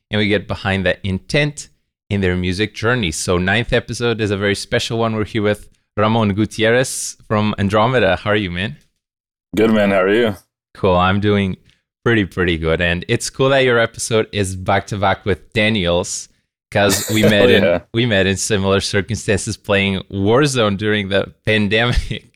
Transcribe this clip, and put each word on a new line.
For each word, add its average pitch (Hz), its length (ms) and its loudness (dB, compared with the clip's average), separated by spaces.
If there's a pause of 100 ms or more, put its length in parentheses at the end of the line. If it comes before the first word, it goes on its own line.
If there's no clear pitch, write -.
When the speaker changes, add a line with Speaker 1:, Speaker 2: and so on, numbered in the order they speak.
Speaker 1:
and 208 100 -2
we 208 80 2
get 202 200 0
behind 95 380 -2
the 90 120 2 (100)
intent 147 640 -2 (400)
in 101 100 -2
their 90 160 2
music 90 400 -2
journey. 113 360 -2
So 90 260 -2
ninth 98 340 0
episode 120 480 -2
is 104 120 0
a 98 60 0
very 101 180 0
special 117 440 -4
one. 113 160 -2
We're 110 80 -2
here 107 180 -4
with 104 280 -2 (260)
Ramon 107 380 2
Gutierrez 110 840 0 (100)
from 107 320 -2
Andromeda. 104 600 2
How 107 140 -4
are 104 40 2
you, 101 160 -2
man? 98 240 -6 (800)
Speaker 2:
Good, 110 160 2
man. 104 200 2
How 98 100 2
are 95 120 2
you? 110 220 2 (380)
Speaker 1:
Cool. 92 220 0
I'm 92 260 2
doing 101 340 0 (480)
pretty, 113 220 2
pretty 87 320 -2
good. 80 240 0
And 87 260 0
it's 117 220 -2
cool 135 200 -2
that 135 140 2
your 120 160 2
episode 113 540 -2
is 95 240 -4
back 98 300 0
to 107 100 -6
back 95 260 0
with - 300 -4
Daniel's, 98 720 0 (420)
'cause 101 440 0
we 110 80 2
Speaker 2:
<laughs> 110 80 4
Speaker 1:
met 101 160 4
Speaker 2:
Oh, 98 40 4
Speaker 1:
in, 98 140 4
Speaker 2:
yeah. 85 180 2 (120)
Speaker 1:
we 117 120 0
met 98 220 2
in 98 80 2
similar 98 460 0
circumstances 101 720 -4
playing 98 440 0 (120)
Warzone 110 640 2
during 104 300 -2
the 95 260 -2 (120)
pandemic. 110 920 0